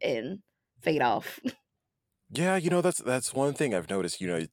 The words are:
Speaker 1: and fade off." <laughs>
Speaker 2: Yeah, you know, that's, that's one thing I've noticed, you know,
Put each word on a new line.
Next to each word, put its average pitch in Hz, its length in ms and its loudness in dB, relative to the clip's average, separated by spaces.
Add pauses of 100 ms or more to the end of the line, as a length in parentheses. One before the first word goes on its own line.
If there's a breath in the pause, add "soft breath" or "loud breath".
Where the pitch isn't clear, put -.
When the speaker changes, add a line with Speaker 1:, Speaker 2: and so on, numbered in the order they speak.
Speaker 1:
and 131 380 -4 (420)
fade 156 200 2
off." 113 420 0
<laughs> - 180 -6 (720)
Speaker 2:
Yeah, 185 240 2
you 170 140 0
know, 175 100 4
that's, 170 180 2
that's 127 360 -2
one 139 200 2
thing 135 200 0
I've 85 160 -2
noticed, 95 300 -2
you 92 80 -4
know, 85 120 0 (120)